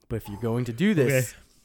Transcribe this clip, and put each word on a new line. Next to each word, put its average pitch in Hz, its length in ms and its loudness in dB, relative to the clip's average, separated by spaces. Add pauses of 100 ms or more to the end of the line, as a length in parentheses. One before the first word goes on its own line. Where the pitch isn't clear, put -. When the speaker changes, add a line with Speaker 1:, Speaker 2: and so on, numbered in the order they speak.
Speaker 1:
But 117 80 -4
if 107 120 -8
you're 101 120 -10
going 117 260 -2
to 120 60 -6
do 180 220 2
this, 131 360 2
Speaker 2:
Okay. - 80 -20 (260)